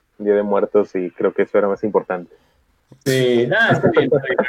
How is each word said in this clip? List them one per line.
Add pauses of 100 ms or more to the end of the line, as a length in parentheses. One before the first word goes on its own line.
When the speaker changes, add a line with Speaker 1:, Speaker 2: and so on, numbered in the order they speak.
(180)
Speaker 1:
Día
de
Muertos
y
creo
que
eso
era
más
importante. (720)
Speaker 2:
Sí, (100)
ah,
está
bien,
está
bien. (100)